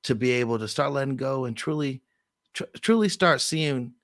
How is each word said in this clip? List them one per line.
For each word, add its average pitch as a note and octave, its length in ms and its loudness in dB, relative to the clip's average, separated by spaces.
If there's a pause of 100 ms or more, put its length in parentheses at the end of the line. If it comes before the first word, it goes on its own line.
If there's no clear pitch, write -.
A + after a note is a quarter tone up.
to C3 120 0
be B2 160 0
able A#2+ 260 0
to G#2+ 100 -4
start C#3+ 260 -2
letting C3+ 240 -2
go C3 280 -4
and A2+ 100 -4
truly, D3 460 -4 (520)
tr-, - 100 -8 (160)
truly G#3+ 300 4
start D#3+ 320 4
seeing C#3 520 -2 (100)